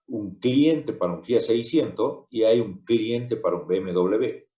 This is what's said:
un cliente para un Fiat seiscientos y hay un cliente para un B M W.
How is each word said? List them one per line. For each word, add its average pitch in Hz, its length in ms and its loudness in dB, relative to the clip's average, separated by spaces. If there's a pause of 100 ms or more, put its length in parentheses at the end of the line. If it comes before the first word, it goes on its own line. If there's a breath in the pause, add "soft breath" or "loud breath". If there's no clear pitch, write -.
un 104 320 -8
cliente 139 540 2
para 87 200 -2
un 82 100 -10
Fiat 117 180 2
seiscientos 117 880 -2
y 113 140 -2
hay 113 160 6
un 101 240 -6
cliente 117 540 -2
para 87 200 -2
un 85 100 -10
B 92 100 0
M 90 160 -4
W. 101 540 0 (100)